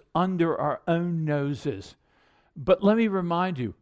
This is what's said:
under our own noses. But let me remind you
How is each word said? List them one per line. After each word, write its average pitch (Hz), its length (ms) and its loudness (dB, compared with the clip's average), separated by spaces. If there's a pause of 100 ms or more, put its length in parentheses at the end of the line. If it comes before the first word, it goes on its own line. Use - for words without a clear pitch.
(140)
under 170 420 0
our 143 320 -4
own 170 380 0
noses. 143 720 -4 (640)
But 160 240 2
let 202 140 6
me 226 140 4
remind 180 480 0
you 117 240 -4